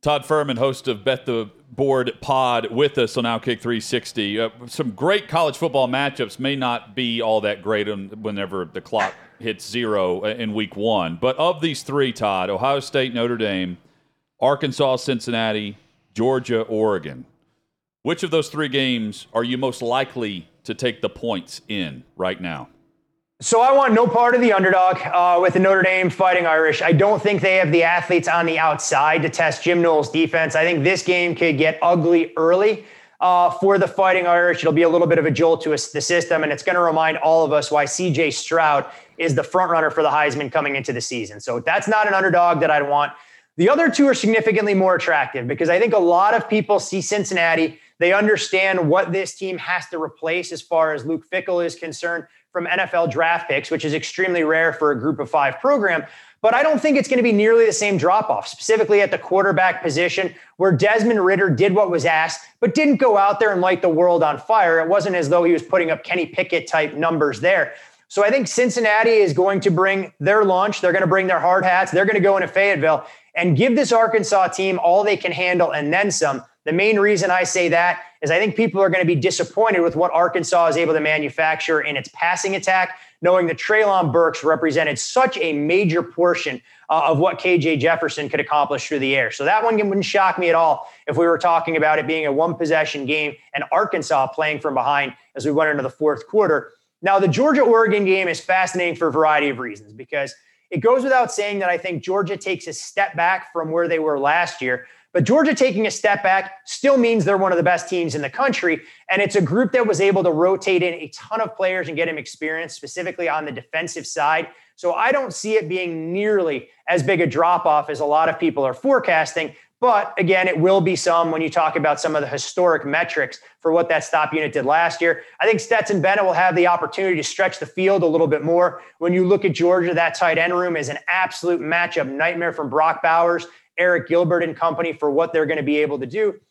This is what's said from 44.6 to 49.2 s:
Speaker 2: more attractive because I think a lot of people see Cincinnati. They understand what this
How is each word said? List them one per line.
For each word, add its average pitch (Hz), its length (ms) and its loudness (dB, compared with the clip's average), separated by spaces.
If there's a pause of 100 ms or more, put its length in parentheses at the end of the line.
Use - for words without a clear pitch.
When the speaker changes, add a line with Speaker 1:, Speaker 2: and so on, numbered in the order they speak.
Speaker 2:
more 190 220 4
attractive 139 520 -2
because 147 220 -2
I 175 100 4
think 220 140 2
a 220 60 4
lot 180 340 4
of 233 160 0
people 208 320 0
see 185 220 -6
Cincinnati. 165 760 -2 (200)
They 175 160 4
understand 190 720 0
what 175 240 2
this 190 220 -6